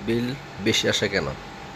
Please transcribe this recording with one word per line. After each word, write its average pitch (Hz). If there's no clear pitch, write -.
বিল 117
বেশি 110
আসে 107
কেন 92